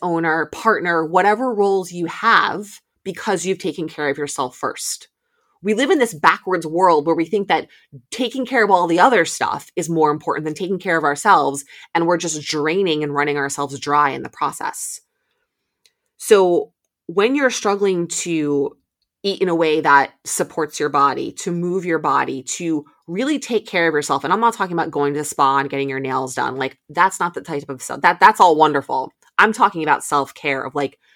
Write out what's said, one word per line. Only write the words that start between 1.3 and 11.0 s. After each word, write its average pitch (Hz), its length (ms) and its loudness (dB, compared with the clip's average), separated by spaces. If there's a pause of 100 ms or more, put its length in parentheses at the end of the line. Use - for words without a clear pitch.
roles 196 380 0
you 175 160 -6
have, 208 720 -2 (220)
because 185 420 -4
you've 185 140 -2
taken 160 280 -6
care 151 220 -4
of 139 80 -2
yourself 143 400 -6
first. - 500 -8 (540)
We 208 140 0
live 269 160 0
in 349 80 4
this 226 160 0
backwards 175 500 0
world 165 400 4
where 165 100 2
we 160 100 0
think 196 240 -2
that 165 180 0 (420)
taking 262 360 -4
care 240 180 2
of 208 80 2
all 180 160 4
the 165 120 2
other 220 240 6
stuff - 520 -4
is 170 120 -4
more 160 220 2
important 151 360 -4
than 151 100 -4
taking 185 240 -4
care 180 180 0
of 156 60 0